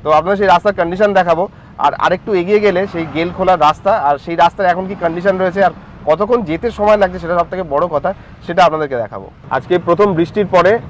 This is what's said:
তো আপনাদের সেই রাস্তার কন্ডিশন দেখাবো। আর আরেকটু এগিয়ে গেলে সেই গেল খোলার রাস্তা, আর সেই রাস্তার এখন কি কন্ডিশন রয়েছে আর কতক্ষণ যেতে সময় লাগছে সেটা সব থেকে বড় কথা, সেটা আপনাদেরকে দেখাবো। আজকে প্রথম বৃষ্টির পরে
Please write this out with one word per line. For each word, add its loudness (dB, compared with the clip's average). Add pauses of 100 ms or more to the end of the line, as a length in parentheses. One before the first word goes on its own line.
তো -2
আপনাদের 2
সেই 0
রাস্তার 4
কন্ডিশন 0
দেখাবো। 2 (300)
আর 0
আরেকটু 0
এগিয়ে 2
গেলে 0
সেই -6
গেল -2
খোলার 2
রাস্তা, 2
আর 0
সেই -8
রাস্তার 2
এখন 0
কি -8
কন্ডিশন -2
রয়েছে 0
আর 4 (360)
কতক্ষণ 0
যেতে -4
সময় 2
লাগছে 0
সেটা -2
সব 0
থেকে -6
বড় -2
কথা, -4 (320)
সেটা 2
আপনাদেরকে 0
দেখাবো। -8 (200)
আজকে -2
প্রথম 2
বৃষ্টির -2
পরে 2 (120)